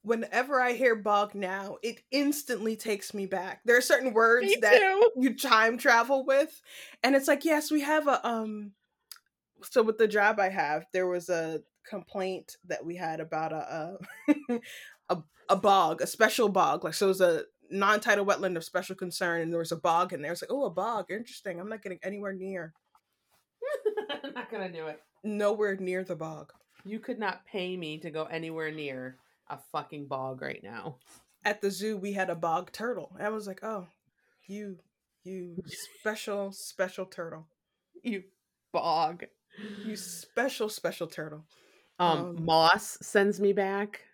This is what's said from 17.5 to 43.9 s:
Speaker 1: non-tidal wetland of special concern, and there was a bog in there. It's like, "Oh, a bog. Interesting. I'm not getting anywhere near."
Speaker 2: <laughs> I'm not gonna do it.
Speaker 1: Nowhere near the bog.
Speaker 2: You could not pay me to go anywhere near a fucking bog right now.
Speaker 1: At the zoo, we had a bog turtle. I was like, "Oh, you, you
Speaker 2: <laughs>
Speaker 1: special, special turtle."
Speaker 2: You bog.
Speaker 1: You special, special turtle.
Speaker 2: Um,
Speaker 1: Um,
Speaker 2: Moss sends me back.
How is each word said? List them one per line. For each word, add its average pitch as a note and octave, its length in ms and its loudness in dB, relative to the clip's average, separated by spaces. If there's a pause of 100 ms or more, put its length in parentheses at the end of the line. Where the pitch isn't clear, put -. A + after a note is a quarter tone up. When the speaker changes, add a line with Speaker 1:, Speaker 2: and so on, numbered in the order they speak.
Speaker 1:
non-tidal G3+ 540 2
wetland F#3+ 320 0
of E3 80 -6
special F#3 320 -6
concern, E3+ 460 -4
and E3 100 -4
there E3+ 60 -2
was E3 140 -4
a E3+ 40 -4
bog F3 380 2
in C3+ 80 -8
there. D3+ 100 -6
It's F3 100 -8
like, - 100 -12
"Oh, C#4 120 -2
a G3 60 -2
bog. G3 400 -4
Interesting. G3 500 -10
I'm G3+ 80 -10
not G#3+ 140 -10
getting F#3 200 -12
anywhere G3+ 300 -8
near." F#3 460 -10
Speaker 2:
<laughs> - 1500 -8
I'm C4+ 100 -10
not A#3+ 160 -10
gonna F#3+ 220 -8
do D#3+ 140 -10
it. D3+ 140 -10 (220)
Speaker 1:
Nowhere G#3 540 0
near F#3 280 -4
the F3 120 -8
bog. D#3 360 -12 (320)
Speaker 2:
You G#3+ 160 -8
could B3 180 -8
not G3 280 -6
pay F#3 300 -6
me D#3 220 -8
to D#3+ 120 -10
go D#3 140 -4
anywhere D#3+ 460 -6
near C3 460 -8 (320)
a C#3 100 -10 (140)
fucking D3 340 -8
bog C3 360 -6
right C3+ 200 -8
now. A2+ 360 -12 (460)
Speaker 1:
At G#3 160 0
the G3+ 100 0
zoo, G#3 260 -4
we G3 160 -6
had F#3+ 180 -2
a E3+ 40 -2
bog E3+ 380 -2
turtle. G#3+ 460 -8
I G#3 120 -4
was G#3+ 160 -8
like, F#3+ 160 -12
"Oh, G#3 240 -8 (600)
you, G3+ 320 -12 (440)
you F3+ 400 -12
Speaker 2:
<laughs> - 380 -16
Speaker 1:
special, G3+ 520 -6
special F#3 540 -6
turtle." D#3+ 400 -14 (560)
Speaker 2:
You F#3+ 220 -6 (480)
bog. E3 520 0 (600)
Speaker 1:
You G#3+ 120 -6
special, - 720 -4
special E3 380 -6
turtle. D#3 380 -12 (540)
Speaker 2:
Um, E3+ 200 2 (200)
Speaker 1:
Um, E3 60 -6
Speaker 2:
Moss E3 560 6
sends G3 400 2
me G3+ 120 4
back. G3+ 480 -2 (140)